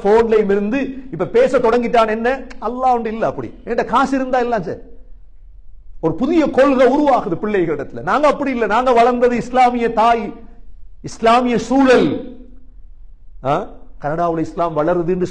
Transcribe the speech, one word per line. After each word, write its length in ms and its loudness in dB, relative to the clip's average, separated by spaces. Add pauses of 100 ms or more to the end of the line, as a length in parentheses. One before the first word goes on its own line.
போன்லயும் 480 4
இருந்து 260 0 (340)
இப்ப 220 -4
பேச 300 4
தொடங்கிட்டான் 500 2
என்ன? 140 -2 (380)
அல்லாஹ் 300 0
ஒன்று 180 -6
இல்ல 160 -2
அப்படி. 180 -8 (200)
ஏன்னா 240 -2
காசு 260 2
இருந்தா 260 0
எல்லாம் 220 -2
சரி. 140 -8 (1200)
ஒரு 160 0
புதிய 220 2 (120)
கொள்கை 380 4
உருவாகுது 480 0
பிள்ளைகளிடத்துல. 680 -2
நாங்க 220 2
அப்படி 240 -4
இல்ல. 100 0 (100)
நாங்க 240 2
வளர்ந்தது 440 4
இஸ்லாமிய 440 2 (120)
தாய், 260 2 (840)
இஸ்லாமிய 480 2 (100)
சூழல். 420 6 (1400)
ஆ? 20 2 (500)
கனடாவுல 440 -2
இஸ்லாம் 320 -4
வளருதுன்னு 520 0